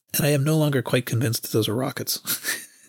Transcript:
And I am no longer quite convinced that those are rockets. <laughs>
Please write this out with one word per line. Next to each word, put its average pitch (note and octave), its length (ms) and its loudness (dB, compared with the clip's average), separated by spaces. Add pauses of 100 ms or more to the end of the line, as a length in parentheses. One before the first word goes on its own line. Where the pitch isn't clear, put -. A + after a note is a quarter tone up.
(140)
And - 120 2
I C#3+ 40 4
am C#3 140 2
no D#3 140 4
longer D3 240 2
quite - 240 0
convinced A2+ 360 0
that - 100 -10
those A2 180 2
are G#2 40 0
rockets. C3 460 -4 (480)
<laughs> - 0 - (200)